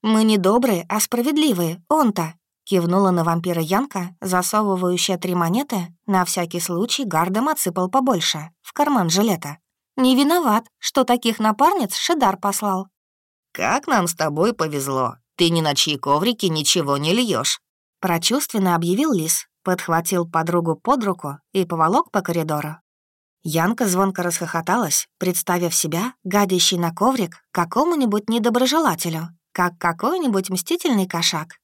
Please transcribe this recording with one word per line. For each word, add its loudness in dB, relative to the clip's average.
"Мы 4
не 6
добрые, 2
а -2
справедливые, 0
он-то", 2
кивнула 2
на 2
вампира 0
Янка, -2
засовывающая 0
три -2
монеты, -2
на 2
всякий -4
случай -4
Гардем 0
отсыпал -2
побольше, 0
в -20
карман 2
жилета. 0
"Не 4
виноват, 2
что 0
таких 0
напарниц 2
Шидар 0
послал". -4
"Как -2
нам 2
с -6
тобой 0
повезло, -2
ты 4
ни 2
на 0
чьи -2
коврики 0
ничего 0
не 0
льешь", -2
прочувственно 0
объявил 0
Лис, -2
подхватил 0
подругу 0
под 0
руку -4
и 0
поволок 0
по -2
коридору. -4
Янка 0
звонко 0
расхохоталась, -2
представив -2
себя, -2
гадящей 2
на 0
коврик, -2
какому-нибудь 0
недоброжелателю, 0
как -2
какой-нибудь -2
мстительный -2
кошак. -4